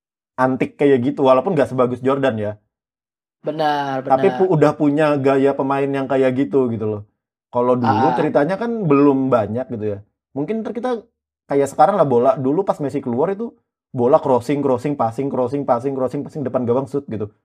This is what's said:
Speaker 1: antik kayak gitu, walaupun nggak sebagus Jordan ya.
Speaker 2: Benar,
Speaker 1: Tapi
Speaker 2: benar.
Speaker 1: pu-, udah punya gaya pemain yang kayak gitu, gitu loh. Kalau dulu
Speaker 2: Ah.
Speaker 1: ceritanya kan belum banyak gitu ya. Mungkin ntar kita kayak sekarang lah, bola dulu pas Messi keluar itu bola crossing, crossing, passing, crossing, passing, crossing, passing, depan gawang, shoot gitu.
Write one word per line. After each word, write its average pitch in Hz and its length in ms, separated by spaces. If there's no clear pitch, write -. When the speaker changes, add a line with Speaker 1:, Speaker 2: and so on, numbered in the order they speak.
Speaker 1:
antik 131 400
kayak 139 300
gitu, 147 180
walaupun 131 300
nggak 127 160
sebagus 123 320
Jordan 131 360
ya. 104 160
Speaker 2:
Benar, 147 640
Speaker 1:
Tapi 135 240
Speaker 2:
benar. - 80
Speaker 1:
pu-, 185 160
udah 147 200
punya 147 340
gaya 139 360
pemain 139 320
yang 139 200
kayak 131 320
gitu, 135 320
gitu 113 160
loh. 104 180
Kalau 123 240
dulu 123 360
Speaker 2:
Ah. 127 80
Speaker 1:
ceritanya 156 400
kan 233 280
belum 139 440
banyak 117 400
gitu 107 180
ya. 101 120
Mungkin 202 320
ntar 247 80
kita 240 320
kayak 139 180
sekarang 180 320
lah, 160 80
bola 120 320
dulu 139 240
pas 196 160
Messi 139 240
keluar 139 320
itu 226 160
bola 127 320
crossing, 139 400
crossing, 139 320
passing, 135 320
crossing, 127 400
passing, 127 260
crossing, 131 300
passing, 147 240
depan 127 160
gawang, 120 240
shoot 143 180
gitu. 104 280